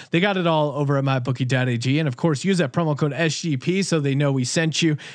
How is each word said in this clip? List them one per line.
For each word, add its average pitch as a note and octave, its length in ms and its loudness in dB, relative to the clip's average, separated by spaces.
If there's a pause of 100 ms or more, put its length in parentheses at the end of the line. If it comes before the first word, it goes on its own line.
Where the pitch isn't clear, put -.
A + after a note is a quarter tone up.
They E3+ 100 0
got G3+ 160 2
it F3 120 0
all D3+ 240 2
over C#3+ 260 0
at C3+ 60 0
My C3+ 160 2
bookie B2+ 260 -2
dot B2+ 240 0
A A#2+ 80 0
G. C3 220 0
And D#3+ 80 0
of B2 100 -4
course, D#3 260 0
use F#3 140 2
that D3 160 0
promo D#3 240 0
code D3 160 -2
S D#3 260 -2
G D#3+ 160 -2
P F3+ 280 0
so E3 160 0
they C#3 160 0
know C#3+ 160 2
we C3+ 120 0
sent D#3+ 380 0
you. D#3 160 2 (180)